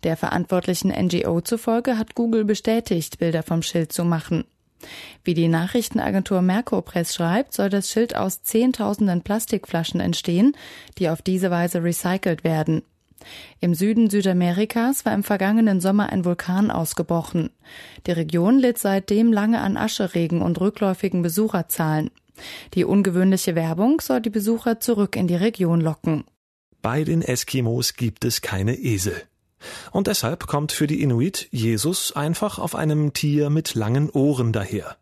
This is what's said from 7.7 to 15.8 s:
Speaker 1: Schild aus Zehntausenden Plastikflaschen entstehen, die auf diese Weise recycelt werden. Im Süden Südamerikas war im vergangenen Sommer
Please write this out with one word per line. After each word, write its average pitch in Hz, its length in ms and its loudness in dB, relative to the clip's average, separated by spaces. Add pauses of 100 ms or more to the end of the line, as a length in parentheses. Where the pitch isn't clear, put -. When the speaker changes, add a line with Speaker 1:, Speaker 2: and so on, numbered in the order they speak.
Speaker 1:
Schild 233 260 0
aus - 280 -4
Zehntausenden 208 800 0
Plastikflaschen 185 760 -2
entstehen, 185 560 2 (440)
die 175 100 2
auf 160 120 -2
diese 185 300 0
Weise 175 320 0
recycelt 175 600 -2
werden. 160 380 0 (760)
Im 175 120 2
Süden 214 360 4
Südamerikas 196 960 2
war 214 80 0
im 202 100 0
vergangenen 202 560 2
Sommer 196 320 2